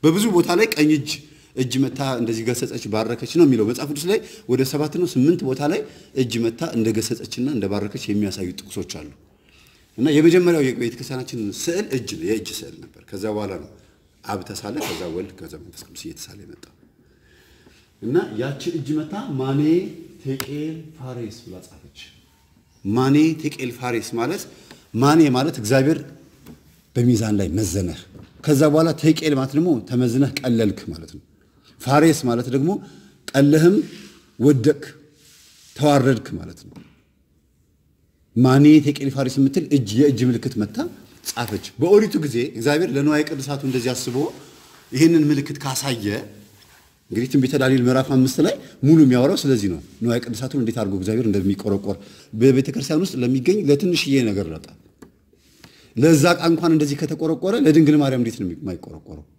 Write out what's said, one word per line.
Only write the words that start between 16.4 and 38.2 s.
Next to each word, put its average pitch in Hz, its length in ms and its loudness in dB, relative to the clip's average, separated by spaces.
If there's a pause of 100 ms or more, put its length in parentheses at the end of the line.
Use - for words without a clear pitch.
እና 117 140 -4 (220)
ያቺ 135 240 -6 (100)
እጅ 147 220 -6
መታ 156 200 -6 (200)
"ማኔ 135 280 -2 (580)
ቴቄል 147 560 -8 (180)
ፋሬስ" 123 480 -14
ብላ 90 200 -20
ጻፈች። - 380 -20 (840)
ማኔ 127 300 2 (220)
ቴቄል 131 360 -8
ፋሬስ 120 400 -6
ማለት፣ 123 300 -6 (500)
ማኔ 143 360 6
ማለት 131 280 0
እግዚአብሔር 135 400 2 (1000)
በሚዛን 110 400 2
ላይ 98 140 -2
መዘነህ። 90 500 -4 (420)
ከዛ 151 240 2
በኋላ 156 320 4
ቴቄል 156 380 2
ማለት 135 180 -4
ደግሞ 165 180 2 (120)
ተመዝነህ 123 520 0
ቀለልክ 113 520 0
ማለት 82 240 -14
ነው። - 120 -20 (580)
ፋሬስ 151 420 4
ማለት 120 260 -2
ደግሞ 135 200 0 (580)
ቀለህም 151 480 6 (640)
ወደቅ 135 400 4 (960)
ተዋረድክ 135 580 2
ማለት 85 280 -12
ነው። - 120 -20 (1600)